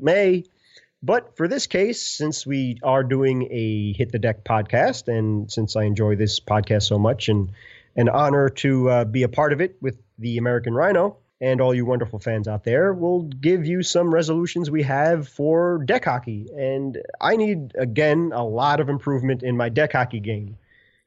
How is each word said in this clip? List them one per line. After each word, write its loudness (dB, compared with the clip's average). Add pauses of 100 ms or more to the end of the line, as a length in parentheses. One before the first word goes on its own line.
may. 2 (580)
But -2
for 0
this -4
case, 0
since -6
we -4
are 2
doing 0
a -2
Hit -2
the 0
Deck -2
podcast, 0
and 0
since -4
I 0
enjoy 0
this 0
podcast 0
so 2
much, 0
and 2 (460)
an 4
honor 4
to, 2
uh, 4
be 0
a 2
part 2
of 0
it -2
with -6 (220)
the -4
American 0
Rhino 2 (240)
and 2
all 4
you 0
wonderful -4
fans -4
out -6
there, 2
we'll 0
give 0
you -2
some 2
resolutions 0
we 0
have 0
for 0
deck 0
hockey. -4 (100)
And -4 (220)
I 2
need, 0
again, 2
a -2
lot 0
of 0
improvement -2
in -2
my 0
deck 0
hockey -2
game. -6 (500)